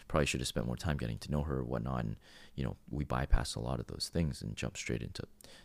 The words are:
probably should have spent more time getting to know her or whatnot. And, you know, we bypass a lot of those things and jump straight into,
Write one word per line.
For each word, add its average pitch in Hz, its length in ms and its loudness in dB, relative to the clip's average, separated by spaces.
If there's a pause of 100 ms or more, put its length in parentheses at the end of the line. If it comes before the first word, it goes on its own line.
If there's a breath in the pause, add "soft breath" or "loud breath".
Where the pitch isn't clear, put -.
probably 73 200 6
should - 120 2
have 65 80 0
spent 57 200 0
more 60 100 -2
time 76 200 0
getting 55 220 -2
to - 120 -4
know 73 120 4
her 71 140 0
or 65 60 0
whatnot. 62 400 0
And, 53 120 -2 (400 loud breath)
you 69 80 -2
know, 52 140 -2 (120)
we 71 140 0
bypass 64 520 4
a - 40 -4
lot 60 200 0
of 57 80 -6
those - 260 -6
things 78 280 2
and 55 140 -4
jump - 220 -4
straight 57 240 -2
into, - 220 -8 (420 loud breath)